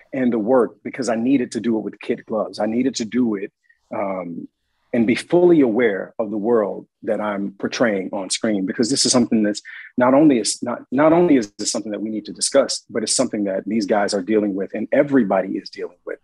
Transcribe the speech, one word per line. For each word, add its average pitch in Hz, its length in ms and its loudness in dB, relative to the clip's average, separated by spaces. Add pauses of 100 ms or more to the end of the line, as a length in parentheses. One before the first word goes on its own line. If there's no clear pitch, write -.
(120)
and 127 200 0
the 117 80 0
work, 117 420 2
because 120 260 -8
I 117 60 0
needed 123 380 0
to 113 80 -4
do 113 180 0
it 104 40 -4
with 98 180 -10
kid - 260 -6
gloves. 98 320 -4
I 107 80 0
needed 120 300 -2
to 120 80 -6
do 110 320 0
it, 98 160 -10 (420)
um, 92 540 -6 (440)
and 117 140 2
be 117 80 2
fully 175 460 4
aware 110 580 0
of 107 140 -6
the 113 40 -6
world 101 520 0 (160)
that 107 160 -2
I'm 101 320 -4
portraying 110 600 -2
on 95 160 -8
screen, 101 380 -2
because 110 240 -2
this 135 160 0
is 120 60 0
something 117 320 2
that's 104 180 -2 (340)
not 127 180 4
only 143 260 6
is - 240 -6
not, 120 260 -6
not 151 220 4
only 170 240 4
is 110 220 -2
this 104 120 -6
something 107 220 -6
that 101 80 -8
we 107 100 -6
need 107 140 -8
to 95 80 -12
discuss, 104 580 0
but 107 140 4
it's - 100 0
something 113 300 -2
that 98 220 -4
these 104 200 0
guys 101 280 2
are 98 80 -2
dealing 104 340 2
with 95 180 -6
and 110 160 -6
everybody 104 680 2
is - 120 -12
dealing 90 340 -12
with. - 200 -10